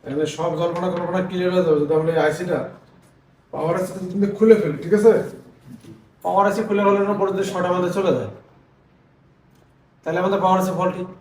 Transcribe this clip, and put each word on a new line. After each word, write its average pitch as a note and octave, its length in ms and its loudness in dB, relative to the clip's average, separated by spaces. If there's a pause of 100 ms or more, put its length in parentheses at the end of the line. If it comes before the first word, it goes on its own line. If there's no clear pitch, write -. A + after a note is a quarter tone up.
এখানে D3 200 -2 (120)
সব E3 140 -2 (100)
জল্পনা E3+ 320 -2
কল্পনা F3+ 360 -4
ক্লিয়ার F3+ 260 -2
হয়ে F3+ 120 2
যাবে D3+ 160 4
যদি D3 160 0
আমরা D#3+ 180 0
এই D#3 100 2
আইসিটা F3 320 -2 (920)
পাওয়ার - 260 -2
আইসি F#3 160 -4
তে F#3+ 60 -12 (120)
তুমি G3+ 140 0 (120)
খুলে A3 220 8
ফেলি, D3 240 -2
ঠিক F3 140 0
আছে? G#3+ 140 6 (1120)
পাওয়ার G3 240 2
আইসি G#3 200 -2
খুলে G3+ 180 0
ফেলানোর G3+ 340 2
পরে G3 160 2
যদি G3 140 -2
শর্ট F3+ 220 -2
আমাদের F3+ 260 0
চলে F3+ 200 2
যায়, G#2+ 140 -8 (1700)
তাহলে E3 200 -2
আমাদের G3 220 0
পাওয়ার F#3 160 4
আইসি F#3 180 -2
ফল্টি। F3+ 240 -4 (180)